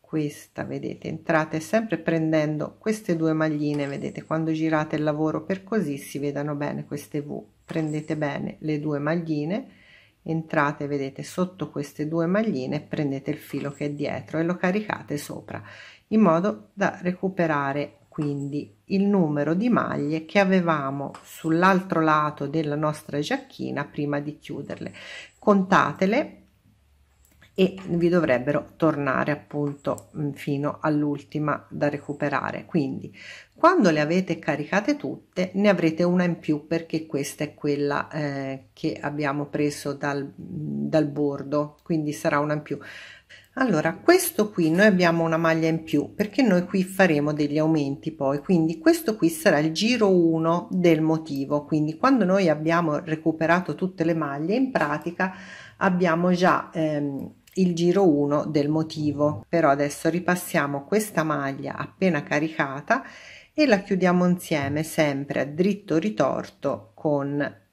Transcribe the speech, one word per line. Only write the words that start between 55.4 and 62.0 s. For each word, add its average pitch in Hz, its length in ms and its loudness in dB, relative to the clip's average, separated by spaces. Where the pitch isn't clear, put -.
abbiamo 180 540 2
già, 175 400 2
ehm, 147 600 -4
il 180 140 2
giro 175 340 4
uno 143 360 2
del 147 240 0
motivo. 151 800 0
Però 160 220 4
adesso 143 380 0
ripassiamo 165 760 -2
questa 208 380 0
maglia 139 540 -4
appena 156 460 0